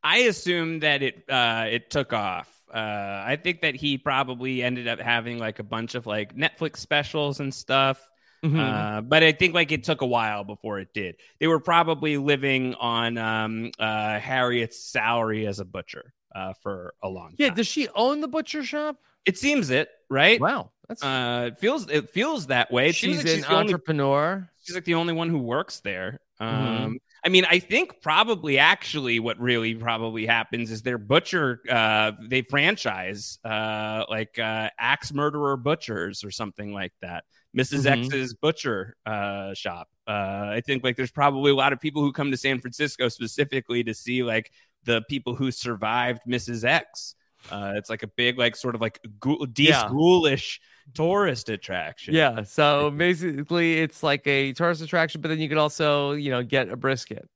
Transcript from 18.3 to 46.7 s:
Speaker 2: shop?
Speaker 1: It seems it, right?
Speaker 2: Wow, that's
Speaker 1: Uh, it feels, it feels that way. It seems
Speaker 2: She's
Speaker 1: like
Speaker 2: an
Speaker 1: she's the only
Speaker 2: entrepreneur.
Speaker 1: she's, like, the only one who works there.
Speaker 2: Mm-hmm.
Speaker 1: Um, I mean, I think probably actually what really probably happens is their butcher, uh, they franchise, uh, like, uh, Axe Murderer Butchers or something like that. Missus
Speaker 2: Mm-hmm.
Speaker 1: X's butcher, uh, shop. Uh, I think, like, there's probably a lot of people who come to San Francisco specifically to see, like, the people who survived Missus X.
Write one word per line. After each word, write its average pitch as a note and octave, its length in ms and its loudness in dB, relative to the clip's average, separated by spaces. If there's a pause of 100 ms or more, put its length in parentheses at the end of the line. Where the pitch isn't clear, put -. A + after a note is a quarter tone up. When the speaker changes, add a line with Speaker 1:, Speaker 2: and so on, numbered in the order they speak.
Speaker 2:
shop? D4 340 -6 (280)
Speaker 1:
It F#3 120 0
seems C4+ 340 2
it, C#3+ 180 2 (200)
right? D#3+ 300 6
Speaker 2:
Wow, A3+ 320 -2 (160)
that's - 160 -10
Speaker 1:
Uh, A#2+ 500 0
it - 60 -20
feels, A#3 300 0
it D3 220 0
feels A#3 360 -2
that B2 240 2
way. B2+ 180 6
It E3+ 60 2
seems F3+ 200 0
Speaker 2:
She's D#3 80 -2
Speaker 1:
like D#3+ 80 2
Speaker 2:
an D#3+ 80 4
Speaker 1:
she's - 80 -4
the D#3 60 2
only D#3+ 80 6 (120)
Speaker 2:
entrepreneur. D#3 760 0 (140)
Speaker 1:
she's, F3+ 120 -12
like, E3+ 100 -6
the E3+ 100 0
only E3+ 180 0
one E3 160 -2
who E3 100 0
works B2 400 -4
there. G2 400 -6 (200)
Speaker 2:
Mm-hmm. A2+ 440 -2
Speaker 1:
Um, A2 140 -4 (260)
I E3+ 60 0
mean, F#3 200 6
I F3 100 6
think A#3+ 440 -2
probably D#3 560 2
actually C#3+ 600 2
what A2+ 200 -4
really A#2 340 0
probably A2+ 540 -4
happens A#2 420 0
is A2 140 -8
their B2 160 -2
butcher, C3+ 680 0
uh, A2 420 4 (100)
they B2+ 220 -2
franchise, A2 1000 -2
uh, A2 680 -2
like, A2 280 -6
uh, A2 400 -2
Axe C3 360 -2
Murderer C#3+ 440 0
Butchers A2 680 -4
or G#2 80 -12
something G#2 420 -10
like G2 280 -8
that. F2 220 -10 (300)
Missus C3+ 320 0
Speaker 2:
Mm-hmm. C3+ 180 2
Speaker 1:
X's C3 300 -4
butcher, A#2 600 -4 (100)
uh, G2+ 480 -6
shop. F2 340 -10 (180)
Uh, G2+ 460 -4
I A2+ 140 -4
think, C3 180 -2
like, B2+ 140 0
there's B2+ 120 -2
probably C#3+ 420 4
a C#3 40 6
lot C3+ 180 2
of B2+ 60 -6
people D3+ 240 -2
who C#3+ 80 2
come C#3+ 200 -2
to B2+ 60 0
San C3+ 220 0
Francisco B2+ 480 -2
specifically A#2+ 800 -2
to A2+ 100 -4
see, B2 260 -2
like, A2+ 300 0 (320)
the A#2 260 2
people C3 260 -4
who C3 160 0
survived A#2+ 760 -2
Missus A#2 380 -4
X. - 500 -2 (340)